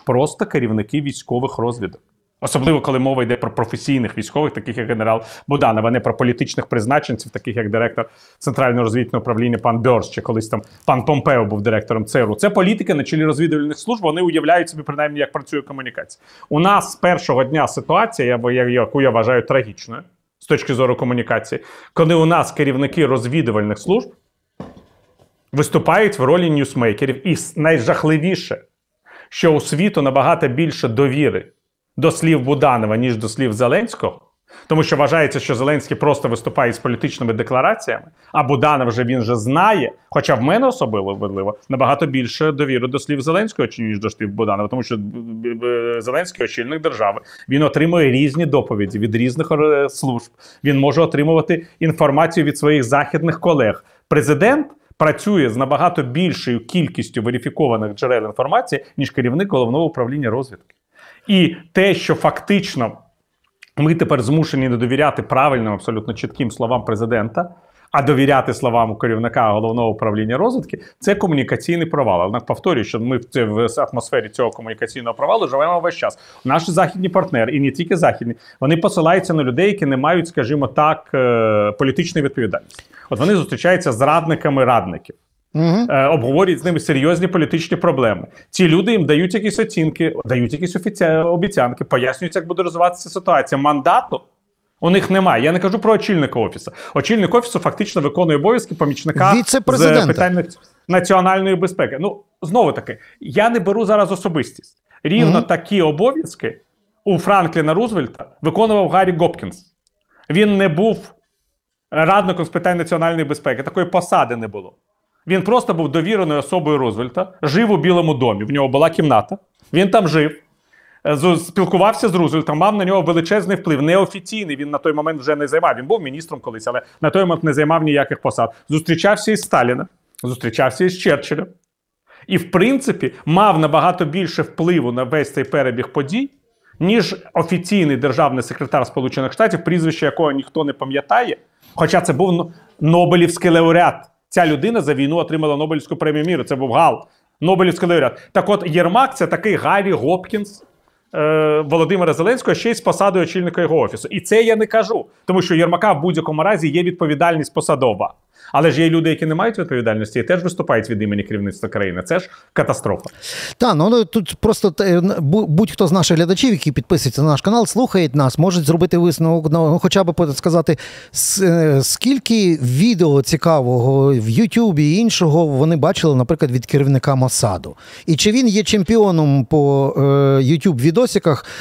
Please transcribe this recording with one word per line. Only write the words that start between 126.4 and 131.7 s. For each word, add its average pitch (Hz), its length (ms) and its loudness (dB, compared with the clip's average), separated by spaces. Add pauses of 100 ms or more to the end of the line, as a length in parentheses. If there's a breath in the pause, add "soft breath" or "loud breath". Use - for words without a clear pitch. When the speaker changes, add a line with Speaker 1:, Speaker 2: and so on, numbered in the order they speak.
Speaker 1:
але 123 140 -4 (200 soft breath)
на 156 80 2
той 190 120 2
момент 170 220 0
не 156 100 0
займав 151 300 2
ніяких 143 380 0
посад. - 300 -2 (180 loud breath)
Зустрічався 165 600 0
із 208 100 0
Сталіном, 127 460 0 (360)
зустрічався 123 640 -2
із 180 140 0
Черчиллем. 147 480 -2 (800 soft breath)